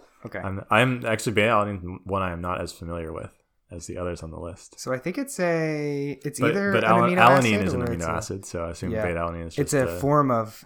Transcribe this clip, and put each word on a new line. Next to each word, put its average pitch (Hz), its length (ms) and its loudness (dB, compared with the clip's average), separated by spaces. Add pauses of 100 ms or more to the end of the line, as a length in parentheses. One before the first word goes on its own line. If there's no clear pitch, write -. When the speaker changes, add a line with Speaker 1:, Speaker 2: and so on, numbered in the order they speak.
(260)
Speaker 1:
Okay. 104 140 -10
Speaker 2:
I'm, 95 300 -6
I'm 120 360 4
actually, 110 280 0
beta 104 180 4
alanine 101 540 0
one 95 160 -2
I 92 100 -2
am 85 100 -6
not 90 200 -4
as 87 100 -6
familiar 82 400 -8
with - 200 -10 (380)
as 85 160 -14
the - 120 -10
others 87 260 -6
on 80 80 -10
the 80 80 -12
list. 85 400 -14
Speaker 1:
So 127 140 -6
I 127 40 0
think 185 200 -6
it's 269 240 -6
a, 151 840 -2
it's 147 160 -6
Speaker 2:
But, 120 120 2
Speaker 1:
either 202 200 0
Speaker 2:
but 110 140 2
Speaker 1:
an 110 40 4
Speaker 2:
alan-, 117 260 6
Speaker 1:
amino - 20 0
Speaker 2:
alanine 120 380 8
Speaker 1:
acid, 104 120 2
Speaker 2:
is 92 60 0
an 90 80 -2
Speaker 1:
or 82 60 -2
Speaker 2:
amino - 80 -2
Speaker 1:
it's 85 100 -4
a 80 60 0
Speaker 2:
acid, 92 340 -6
so 85 180 -8
I 82 60 -6
assume 90 240 -6
Speaker 1:
Yeah. 90 120 -2
Speaker 2:
beta 85 140 -2
alanine 85 280 -4
is 82 120 -14
Speaker 1:
It's 143 140 -2
Speaker 2:
just - 0 -
Speaker 1:
a 120 240 0
Speaker 2:
a - 20 -10
Speaker 1:
form 139 320 4
of 110 340 -2